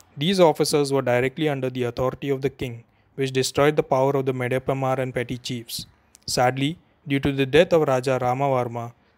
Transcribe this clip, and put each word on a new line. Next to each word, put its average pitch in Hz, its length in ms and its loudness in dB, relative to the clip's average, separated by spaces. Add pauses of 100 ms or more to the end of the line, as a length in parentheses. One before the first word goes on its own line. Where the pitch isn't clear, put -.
(140)
These 185 260 0
officers 147 520 4
were 135 80 2
directly 127 480 0
under 135 220 -4
the 123 140 -4
authority 127 440 -4
of 135 140 -2
the 135 80 0
king, 117 340 -12 (300)
which 135 180 -4
destroyed 143 440 2
the 156 60 2
power 135 280 2
of 135 160 0
the 131 80 -2
Medapamar 131 640 -2
and 127 160 -4
petty 123 240 -6
chiefs. - 480 -10 (400)
Sadly, 135 500 0 (320)
due 139 120 0
to 143 120 -2
the 135 140 0
death 156 260 4
of 156 160 4
Raja 131 320 2
Rama 127 240 0
Varma, 120 480 -2 (260)